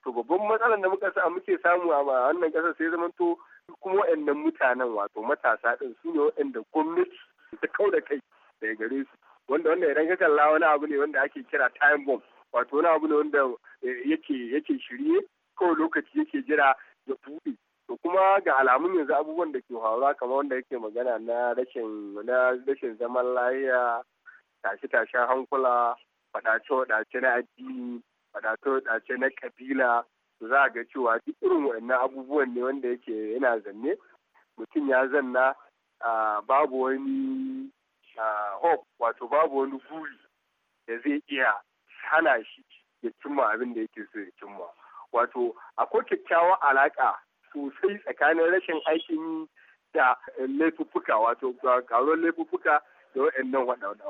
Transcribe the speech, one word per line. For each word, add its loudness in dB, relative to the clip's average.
To, -4
babban 0
matsalar 2
da 0
muka -2
sa, 2
muke -2
samu 2
a 4
wannan 2
ƙasar 0
sai -2
zamanto -2
kuma 0
waɗannan 0
mutanen, 0
wato -4
matasa 0
ɗin, -10
su -8
ne 0
waɗanda 0
gwamnati 0
ta -4
kau 0
da 2
kai -6
daga -4
gare -4
su. -20
Wanda, 0
wanda 2
idan 2
ka 2
kalla 4
wani 4
abu 4
ne -2
wanda 0
ake -4
kira 2
time 4
bomb, -2
wato -2
wani 4
abu 2
ne 2
wanda, 2
eh, -6
yake, -2
yake -2
shirye, -2
kawai 2
lokaci -4
yake -4
jira 4
ya -4
buɗe. -10
To, -8
kuma 4
ga 2
alamun 4
yanzu 0
abubuwan -2
da -6
ke -14
faruwa 0
kamar -4
wanda -2
yake -8
magana -4
na -2
rashin, -6
na 2
rashin -4
zaman -2
lafiya, 0
tashe-tashen -2
hankula, 0
faɗace-faɗace -2
na 4
addini, -6
faɗace-faɗace -4
na 0
ƙabila, -2
to, -12
za 4
a 2
ga -8
cewa 0
duk -8
irin 2
waɗannan 0
abubuwan -2
ne -4
wanda -4
yake -6
yana 0
zanne, -6
mutum -4
ya 2
zanna, 0
ah, -2
babu 0
wani -4
ah, -4
hope, 2
wato -2
babu 2
wani -2
buri -14
da -6
zai -2
iya 2
hana 4
shi -20
ya -4
cimma 0
abin -2
da -6
yake -10
so -10
ya -14
cimma. -16
Wato 0
akwai 0
kyakkyawar 2
alaƙa 4
sosai -4
tsakanin 2
rashin 0
aikin -2
yi -12
da, 4
eh, -4
laifuffuka, -2
wato 0
ga-, 2
karuwar 0
laifuffuka -2
da -2
waɗannan 0
waɗa-, -4
waɗa-, -14